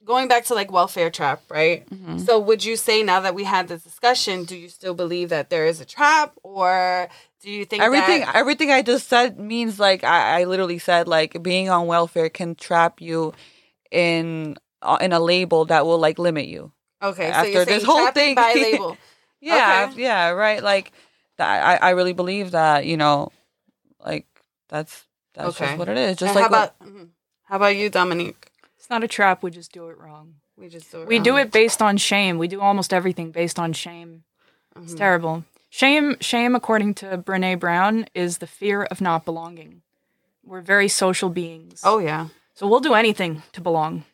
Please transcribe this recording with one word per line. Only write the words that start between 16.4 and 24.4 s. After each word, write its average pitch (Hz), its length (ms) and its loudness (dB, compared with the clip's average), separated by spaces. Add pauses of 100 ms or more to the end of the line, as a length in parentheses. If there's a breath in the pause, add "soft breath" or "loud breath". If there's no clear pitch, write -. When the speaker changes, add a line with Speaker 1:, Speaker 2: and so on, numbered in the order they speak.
Speaker 2:
you. - 260 -16 (300)
Speaker 1:
Okay, 180 260 -4
so - 60 -4
Speaker 2:
After 202 160 0
Speaker 1:
you're - 140 2
Speaker 2:
this 214 180 0
Speaker 1:
saying 220 40 -2
Speaker 2:
whole 311 160 4
Speaker 1:
trapping 277 200 2
Speaker 2:
thing. 285 140 2
Speaker 1:
by 233 180 4
Speaker 2:
<laughs> - 20 4
Speaker 1:
label. 269 420 0 (420 soft breath)
Speaker 2:
Yeah, 214 500 2
Speaker 1:
Okay. 240 120 -10
Speaker 2:
yeah, 196 280 2
right. 208 320 0
Like, 202 300 0 (460 soft breath)
th-, 165 100 -2
I, 151 280 2
I 185 140 4
really 180 220 0
believe 180 400 -6
that, 156 340 2
you 165 100 -4
know, 147 360 0 (720)
like, 151 220 -8 (420)